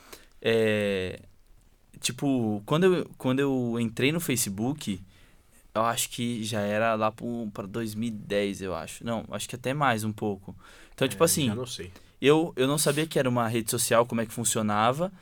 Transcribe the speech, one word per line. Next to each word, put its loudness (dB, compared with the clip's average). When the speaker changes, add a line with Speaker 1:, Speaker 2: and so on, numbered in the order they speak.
Speaker 1:
é, 2
tipo, 0
quando 2
eu, 4
quando 0
eu 0
entrei 0
no -2
Facebook, -2
eu 0
acho 0
que -4
já -2
era 0
lá 0
pro, -6
pra -8
dois -6
mil -4
e -4
dez, -2
eu -4
acho. -10
Não, -4
acho -6
que -10
até -4
mais 2
um -2
pouco. -4
Então, 0
tipo 0
Speaker 2:
É, 8
Speaker 1:
assim, 2
Speaker 2:
já 0
não -6
sei. -12
Speaker 1:
eu, 6
eu 4
não 2
sabia 2
que -4
era 2
uma 2
rede -2
social, 4
como -2
é -2
que -10
funcionava. 2